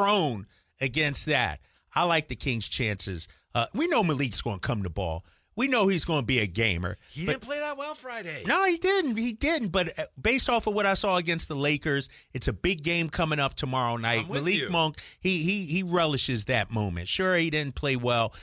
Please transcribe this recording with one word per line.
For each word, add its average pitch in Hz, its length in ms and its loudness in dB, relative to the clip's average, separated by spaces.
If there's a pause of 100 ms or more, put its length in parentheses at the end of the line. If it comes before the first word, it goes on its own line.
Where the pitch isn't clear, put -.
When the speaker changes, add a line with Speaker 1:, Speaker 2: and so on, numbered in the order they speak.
Speaker 1:
own 156 400 2 (340)
against 143 460 0
that, 120 340 0 (340)
I 156 100 2
like 165 240 2
the 131 80 -6
Kings' 123 320 -2
chances. 101 580 -4 (280)
Uh, 117 200 0
we 311 140 0
know 254 160 4
Malik's 143 380 0
gonna 101 180 -4
come 107 240 -2
to 90 60 -4
ball. 85 340 -4 (320)
We 247 100 0
know 233 220 4
he's 185 160 2
gonna 151 200 0
be 127 140 0
a 107 80 2
gamer, 92 500 0 (140)
Speaker 2:
He 165 160 -8
Speaker 1:
but - 60 2
Speaker 2:
didn't 262 100 -6
play 285 160 -6
that 294 180 -4
well 294 200 -8
Friday. 214 500 -10
Speaker 1:
No, 339 200 2
he 349 100 2
didn't. 339 400 0
He 226 160 -2
didn't. 269 380 0
But, 170 280 0
uh, 156 60 -4 (160)
based 247 280 2
off 233 200 2
of 208 60 0
what 202 120 2
I 196 80 4
saw 185 220 2
against 170 320 0
the 147 80 -6
Lakers, 143 520 0 (240)
it's 127 140 -4
a 131 60 2
big 160 320 -2
game 170 240 0
coming 156 320 0
up 139 140 0
tomorrow 127 420 0
night. 117 240 0
Speaker 2:
I'm 160 80 -4
with 165 140 -2
Speaker 1:
Malik 185 180 2
Speaker 2:
you. 135 100 -2
Speaker 1:
Monk, 160 280 2 (200)
he, 185 240 0
he, 196 240 0
he 170 160 0
relishes 151 600 0
that 113 260 0
moment. 92 380 -2
Sure, 185 280 2
he 165 140 0
didn't 147 240 -2
play 135 220 0
well 120 360 2 (100)